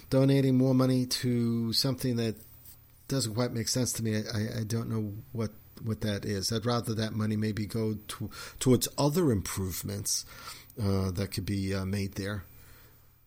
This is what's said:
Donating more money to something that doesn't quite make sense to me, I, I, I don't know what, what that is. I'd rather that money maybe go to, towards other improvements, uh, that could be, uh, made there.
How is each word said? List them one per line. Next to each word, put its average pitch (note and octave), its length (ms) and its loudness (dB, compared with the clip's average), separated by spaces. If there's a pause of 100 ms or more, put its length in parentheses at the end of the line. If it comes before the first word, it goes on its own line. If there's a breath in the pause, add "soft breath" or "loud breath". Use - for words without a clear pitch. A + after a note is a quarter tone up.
Donating C3+ 480 6
more C3 180 6
money B2+ 300 4
to A#2 720 0
something B2+ 420 0
that A2+ 200 0 (720)
doesn't A2+ 280 -2
quite B2 180 0
make A2+ 160 -2
sense B2+ 260 0
to A2+ 80 -4
me, A2 140 0
I, A2 40 2
I, A2 400 -2
I A2+ 40 -2
don't A2+ 240 -2
know A2 240 -2 (200)
what, A2+ 180 -2 (320)
what A2 180 -4
that G2+ 240 -2
is. G2 280 -2
I'd A2 120 -2
rather A#2 300 0
that A2 200 -2
money G#2+ 220 0
maybe G#2+ 300 -2
go A2 300 -2 (120)
to, - 220 -8 (300 loud breath)
towards B2+ 360 6
other D3 340 4
improvements, G2 960 -2 (540 loud breath)
uh, G2 320 2
that F#2+ 220 -4
could F#2 140 -4
be, G2 280 0
uh, F#2+ 100 -2
made G2 320 -2
there. G2+ 280 -6 (840 loud breath)